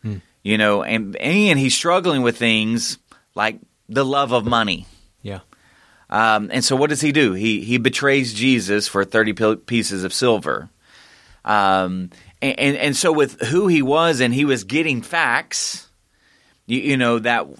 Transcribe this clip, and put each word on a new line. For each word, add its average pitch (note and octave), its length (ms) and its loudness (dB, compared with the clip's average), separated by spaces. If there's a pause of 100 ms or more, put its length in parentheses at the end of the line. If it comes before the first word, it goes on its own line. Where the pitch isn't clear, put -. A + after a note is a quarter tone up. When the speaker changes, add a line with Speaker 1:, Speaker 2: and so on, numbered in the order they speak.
Speaker 1:
Hmm. G#2+ 140 -6 (260)
Speaker 2:
You G#2 160 0
know, G#2 260 2
and, G#2 340 -4
and F3+ 420 2
he's C3 160 0
struggling F3 460 0
with A#2+ 160 0
things A2+ 600 0 (380)
like A2 240 -2 (300)
the C3+ 160 0
love C#3 260 -2
of A#2+ 140 2
money. A2 420 0 (340)
Speaker 1:
Yeah. G2 200 -12 (680)
Speaker 2:
Um, G#2+ 420 2
and B2 120 -2
so C3+ 140 0
what D3 120 2
does D3 120 -2
he D3+ 100 2
do? C3+ 220 2
He, G#2+ 280 -2
he A#2+ 160 -2
betrays C3 560 0
Jesus G#2+ 540 0
for G2 180 -2
thirty G#2+ 280 0
pil-, A2 240 0
pieces G#2 480 -4
of F#2 80 -6
silver. G#2+ 560 -2 (760)
Um, F#2+ 640 0 (320)
and, C3+ 160 -4
and, C#3 200 0
and C#3 180 -2
so E3 160 2
with D3+ 300 0
who E3+ 260 0
he E3 140 4
was, C#3+ 400 2
and A#2+ 120 2
he C#3 120 0
was C3 180 0
getting C3+ 400 -2
facts, - 840 -2 (800)
you, B2 140 -2
you C#3 180 0
know, A#2 220 2
that, A2+ 260 0 (140)